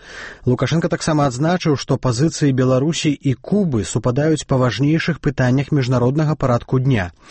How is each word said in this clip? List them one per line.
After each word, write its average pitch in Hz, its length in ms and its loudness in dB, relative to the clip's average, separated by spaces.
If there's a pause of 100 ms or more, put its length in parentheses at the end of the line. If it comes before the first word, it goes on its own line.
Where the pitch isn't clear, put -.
(500)
Лукашенка 139 400 0
таксама 151 400 0
адзначыў, 151 480 0
што - 240 -2
пазіцыі 131 560 0
Беларусі 127 560 0
і 139 240 -2
Кубы 156 480 0
супадаюць 139 640 0
па 139 80 2
важнейшых 139 640 0
пытаннях 135 480 0
міжнароднага 135 640 0
парадку 127 480 0
дня. 117 320 0 (180)